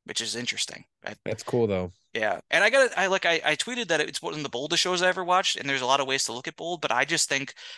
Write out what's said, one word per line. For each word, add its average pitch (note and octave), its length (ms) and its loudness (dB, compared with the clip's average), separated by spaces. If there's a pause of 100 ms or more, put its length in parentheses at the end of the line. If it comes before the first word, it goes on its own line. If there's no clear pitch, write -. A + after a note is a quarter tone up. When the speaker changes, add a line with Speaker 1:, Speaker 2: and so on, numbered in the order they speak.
Speaker 1:
which - 160 -4
is A2 160 -6
interesting. - 480 -6 (200)
I G#2 100 -8 (100)
Speaker 2:
That's - 180 -6
cool, A#2+ 240 2
though. F#2 240 0 (220)
Speaker 1:
Yeah. G#2+ 260 0 (100)
And E3 140 4
I G#3+ 60 4
gotta, C4+ 280 4
I, F#3 100 2
like, F#3 180 0
I, E3 180 2
I D3+ 140 2
tweeted A#3+ 320 -4
that D#3+ 100 2
it's D3+ 220 -4
one E3 120 -6
of D3+ 80 -6
the C#3+ 60 -4
boldest D3 340 0
shows F3+ 200 0
I F#3 80 6
ever F3+ 160 0
watched, F3+ 320 2
and C3+ 100 -6
there's C#3 140 0
a B2+ 40 0
lot C3+ 140 4
of C3+ 80 -2
ways C3+ 160 0
to - 80 -2
look A#2 160 -8
at - 80 -8
bold, E3+ 240 -6
but D3+ 140 0
I B2 100 4
just D3+ 240 2
think, C#3 260 -2 (240)